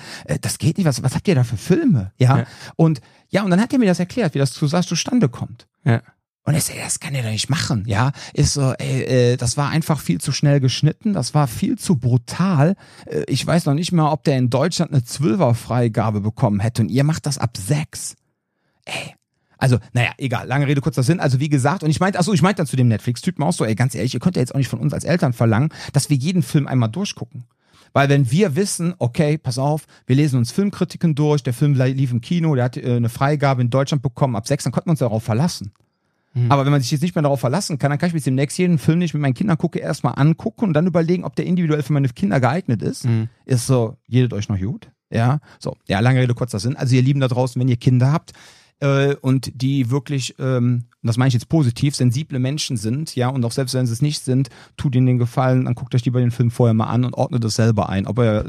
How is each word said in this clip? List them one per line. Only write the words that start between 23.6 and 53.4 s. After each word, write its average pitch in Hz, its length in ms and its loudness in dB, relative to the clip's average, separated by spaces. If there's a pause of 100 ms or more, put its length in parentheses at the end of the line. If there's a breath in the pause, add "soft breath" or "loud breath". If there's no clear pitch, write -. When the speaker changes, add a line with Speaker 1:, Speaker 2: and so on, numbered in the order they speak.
Speaker 1:
"Ey, 110 120 0
ganz 123 200 0
ehrlich, 120 180 -4
ihr 123 60 -4
könnt 180 160 0
ja 123 60 0
jetzt 127 120 -4
auch 139 40 -2
nicht 135 100 0
von - 120 -6
uns 147 140 -2
als - 120 -6
Eltern 156 260 0
verlangen, 117 380 2 (240 loud breath)
dass 143 160 0
wir 147 80 2
jeden 170 260 0
Film - 240 0
einmal 123 220 0
durchgucken." 123 560 -10 (480 soft breath)
Weil 139 160 4
wenn 139 220 4
wir 170 260 2
wissen, 180 400 -2
okay, 147 400 0
pass 127 220 -6
auf, 147 260 -2 (220 soft breath)
wir 127 100 2
lesen 143 200 2
uns 117 140 0
Filmkritiken 185 640 -2
durch, 151 280 0
der 127 100 -2
Film 147 220 2
li-, 131 180 2
lief 135 180 0
im 120 80 0
Kino, 165 360 0
der 123 100 2
hat, 127 100 -4
äh, 127 200 -2
eine 120 120 0
Freigabe 139 540 0
in 123 80 0
Deutschland 135 340 0
bekommen 135 320 -2
ab 101 120 -6
sechs, 143 180 -2
dann 127 80 -4
könnten - 160 -4
wir - 20 4
uns 151 80 0
darauf 110 240 0
verlassen. 120 480 -2 (640)
Speaker 2:
Mhm. 120 180 2
Speaker 1:
Aber 139 140 4
wenn 139 60 4
man 143 100 4
sich 120 100 -2
jetzt 143 100 0
nicht 175 140 0
mehr 165 60 0
darauf 139 180 2
verlassen 147 380 -2
kann, 143 140 0
dann 143 80 0
kann 175 80 0
ich 175 80 -2
mir 160 60 -2
demnächst 135 360 0
jeden 175 220 2
Film, 165 200 2
den 180 60 0
ich 156 80 -4
mit 147 80 -2
meinen 135 140 2
Kindern 185 220 0
gucke, - 220 -2
erstmal 151 380 -4
angucken 165 480 2
und 180 80 2
dann 156 140 2
überlegen, 175 360 0
ob - 140 -8
der 147 80 -2
individuell 156 380 0
für 151 100 -2
meine 139 160 2
Kinder 196 320 -2
geeignet 123 400 0
ist. - 240 -4
Speaker 2:
Mhm. 113 240 0 (160)
Speaker 1:
Ist 123 220 -2
so, 120 280 0 (120)
jedet 123 260 0
euch 101 160 -6
noch 98 100 -2
gut? 113 300 -8 (200)
Ja, 123 300 0 (200 loud breath)
so. - 180 -8 (100)
Ja, 98 140 0
lange 127 180 4
Rede, 123 140 2
kurzer 117 260 -4
Sinn. 123 160 -4
Also 127 200 0
ihr 127 80 4
Lieben 139 180 2
da 131 80 0
draußen, 127 320 -2
wenn 131 80 0
ihr 120 80 0
Kinder 127 340 4
habt, - 220 -4 (460 loud breath)
äh, 139 420 2
und 131 300 0 (100)
die 131 300 0
wirklich, 139 480 -4
ähm, 123 460 0 (160)
und - 60 -4
das 113 100 0
meine 131 100 4
ich 123 80 2
jetzt - 120 -2
positiv, 143 480 2
sensible 127 440 0
Menschen 135 360 -4
sind, 117 400 -6
ja, 123 140 -2
und 131 160 -2